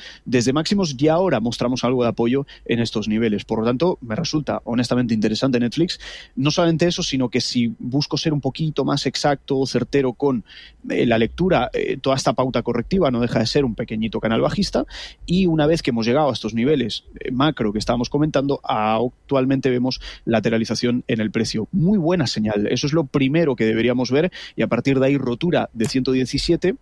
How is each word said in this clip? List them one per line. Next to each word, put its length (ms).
desde 260
máximos 460
y 100
ahora 320
mostramos 460
algo 180
de 60
apoyo 360
en 140
estos 280
niveles. 380
Por 140
lo 60
tanto, 360
me 140
resulta 500
honestamente 480
interesante 440
Netflix. 400
No 160
solamente 360
eso, 160
sino 260
que 100
si 400
busco 380
ser 160
un 80
poquito 420
más 220
exacto 540
o 60
certero 460
con, 320
eh, 160
la 120
lectura, 540
eh, 300
toda 160
esta 160
pauta 300
correctiva 480
no 100
deja 180
de 60
ser 180
un 120
pequeñito 440
canal 220
bajista 440
y 200
una 220
vez 140
que 100
hemos 140
llegado 240
a 40
estos 200
niveles, 520
eh, 100
macro 400
que 80
estábamos 300
comentando, 520
actualmente 1080
vemos 320
lateralización 840
en 140
el 100
precio. 400
Muy 260
buena 300
señal. 400
Eso 200
es 40
lo 140
primero 500
que 80
deberíamos 480
ver 220
y 60
a 40
partir 320
de 60
ahí 120
rotura 540
de 140
ciento 260
diecisiete 720